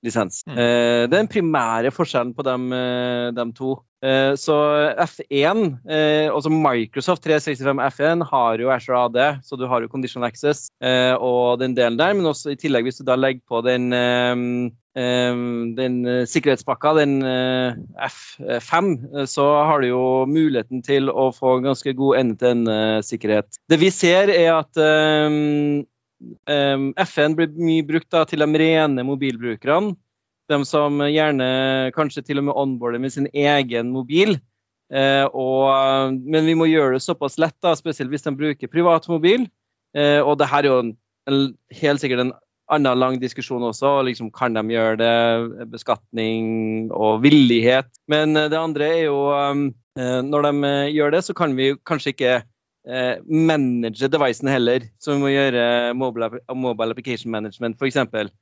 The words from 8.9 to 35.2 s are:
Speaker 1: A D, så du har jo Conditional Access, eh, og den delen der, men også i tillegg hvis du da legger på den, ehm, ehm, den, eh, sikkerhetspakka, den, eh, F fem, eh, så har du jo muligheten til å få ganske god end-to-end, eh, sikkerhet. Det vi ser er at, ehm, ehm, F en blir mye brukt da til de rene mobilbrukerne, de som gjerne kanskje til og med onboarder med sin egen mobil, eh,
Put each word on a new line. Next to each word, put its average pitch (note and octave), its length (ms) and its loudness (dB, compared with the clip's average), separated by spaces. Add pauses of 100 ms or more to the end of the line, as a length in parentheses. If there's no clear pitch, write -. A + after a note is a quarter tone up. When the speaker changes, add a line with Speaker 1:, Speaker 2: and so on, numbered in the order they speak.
Speaker 1:
A B2 160 2
D, B2+ 140 2 (180)
så C3+ 140 -12
du B2+ 100 -4
har A#2 160 0
jo A#2 80 -14
Conditional B2+ 340 -6
Access, C#3+ 440 -4 (100)
eh, B2+ 320 2
og B2 480 0
den B2+ 160 -2
delen A#2 220 2
der, F#3 180 2
men F#3 80 0
også D#3 240 -4
i C#3+ 80 -6
tillegg C3 320 0
hvis B2 80 -10
du C3 80 -12
da C3 80 2
legger C3 320 0
på A#2 160 -2
den, B2 320 0
ehm, B2 760 0 (260)
ehm, B2 800 -2
den, B2+ 300 -2
eh, B2 180 0
sikkerhetspakka, C#3+ 720 0
den, C#3+ 240 2
eh, B2+ 560 -2 (320)
F - 320 -20 (240)
fem, F3 300 0 (180)
eh, C#3 160 -6
så D3 400 2
har D3 120 2
du B2 100 0
jo C3 340 2
muligheten C3 560 0
til C#3 320 0
å C3 160 2
få B2+ 320 0
ganske C3+ 320 -2
god C3 320 2
end-to-end, A#2+ 420 2
eh, A2 380 0
sikkerhet. G#2+ 640 -2
Det - 80 6
vi F#3 160 4
ser F#3+ 400 4
er E3 200 6 (120)
at, - 160 -20
ehm, D3+ 1040 2 (640)
ehm, C#3 480 0
F F#3 220 -2
en D3+ 160 4
blir D#3 180 0
mye D#3+ 320 0
brukt D#3 240 -2
da D#3+ 160 2
til D#3 140 -6
de D3+ 60 4 (200)
rene D3+ 400 2
mobilbrukerne, C3+ 880 -2 (540)
de C#3+ 160 0
som D3 340 0
gjerne C3+ 960 0
kanskje D3 300 -4
til C#3 140 -2
og C#3 40 -2
med C#3+ 160 -2
onboarder A#2+ 400 -4
med C3 140 -6
sin C#3+ 200 -4
egen C3+ 600 0
mobil, D3+ 400 2 (580)
eh, C3+ 400 2